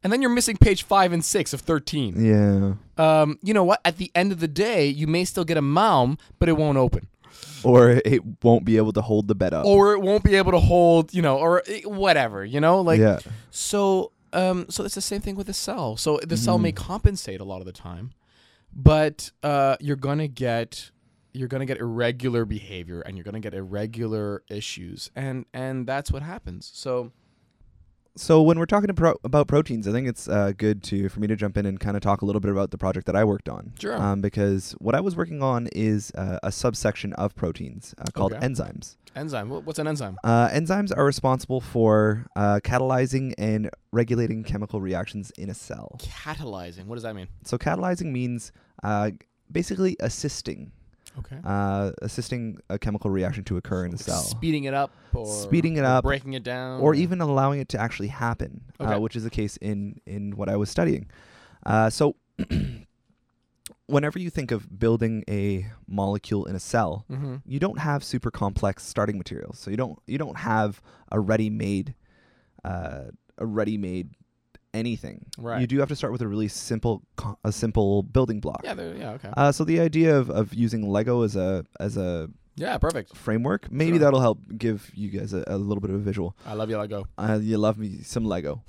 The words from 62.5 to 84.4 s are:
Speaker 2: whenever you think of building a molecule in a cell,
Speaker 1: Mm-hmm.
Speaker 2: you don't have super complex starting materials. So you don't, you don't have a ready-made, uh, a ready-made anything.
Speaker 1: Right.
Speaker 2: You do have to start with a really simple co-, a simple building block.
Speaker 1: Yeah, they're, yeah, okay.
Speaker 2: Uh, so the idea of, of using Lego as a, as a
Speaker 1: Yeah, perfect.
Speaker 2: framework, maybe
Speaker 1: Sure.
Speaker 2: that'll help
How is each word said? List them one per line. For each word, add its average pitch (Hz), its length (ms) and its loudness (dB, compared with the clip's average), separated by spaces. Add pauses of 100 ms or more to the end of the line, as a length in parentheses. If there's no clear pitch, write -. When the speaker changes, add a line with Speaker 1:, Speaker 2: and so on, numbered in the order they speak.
Speaker 2:
whenever 143 340 0
you 175 100 -6
think 135 220 -6
of 101 260 -6
building 113 500 0
a 101 380 -4 (220)
molecule 98 560 -2
in 95 100 -8
a 90 60 -8
cell, 104 500 -2
Speaker 1:
Mm-hmm. 135 260 -8 (100)
Speaker 2:
you 131 120 -8
don't 190 220 -2
have 147 240 -2
super 120 260 -6
complex 98 540 -4
starting 104 340 -4
materials. - 400 -12
So - 140 -12
you 104 40 -4
don't, 123 300 -6
you - 120 -6
don't 143 200 -8
have 107 420 0 (300)
a 104 80 -2
ready-made, 107 760 -2 (720)
uh, 85 400 -8 (340)
a 117 80 -6
ready-made 101 640 -4 (640)
anything. 110 520 -6 (120)
Speaker 1:
Right. 117 220 -6
Speaker 2:
You 123 60 0
do 131 140 0
have 139 80 2
to 147 80 -4
start 127 160 -4
with 123 100 -6
a 110 60 -4
really 104 200 -2
simple 113 540 -4 (140)
co-, 104 280 -10
a 107 80 0
simple 101 500 2
building 123 380 0
block. - 240 -8
Speaker 1:
Yeah, - 100 -8
they're, 85 220 -10
yeah, 120 160 -10
okay. 110 240 -14
Speaker 2:
Uh, 143 160 4
so 160 120 -2
the 165 160 2
idea 160 360 4
of, 127 140 2
of 101 240 0
using 110 340 0
Lego 113 340 2
as 104 140 -2
a, 92 280 -2 (160)
as 95 160 -4
a 87 320 -4 (280)
Speaker 1:
Yeah, 214 220 -4
perfect. 151 380 -2
Speaker 2:
framework, 123 560 -2
maybe 160 200 0
Speaker 1:
Sure. 170 80 4
Speaker 2:
that'll 139 200 6
help 117 200 2 (180)